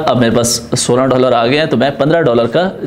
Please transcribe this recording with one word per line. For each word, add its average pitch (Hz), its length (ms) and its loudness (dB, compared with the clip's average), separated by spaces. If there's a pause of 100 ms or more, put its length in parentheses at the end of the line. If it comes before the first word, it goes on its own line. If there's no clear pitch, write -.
अब 123 140 0
मेरे 117 200 2
पास 120 120 2 (280)
सोलह 123 300 0
डॉलर 127 280 2
आ 117 120 2
गए 135 120 0
हैं, 156 100 0
तो 156 80 -2
मैं 117 220 -2
पन्द्रह 160 220 2
डॉलर 120 280 2
का 175 220 -2 (160)